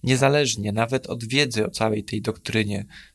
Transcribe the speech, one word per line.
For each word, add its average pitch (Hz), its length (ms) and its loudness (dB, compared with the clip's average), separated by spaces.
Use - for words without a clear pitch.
niezależnie 131 680 2
nawet 117 360 0
od 127 160 -6
wiedzy 120 420 0
o 101 40 -2
całej 107 340 0
tej 104 180 -4
doktrynie, 104 640 -2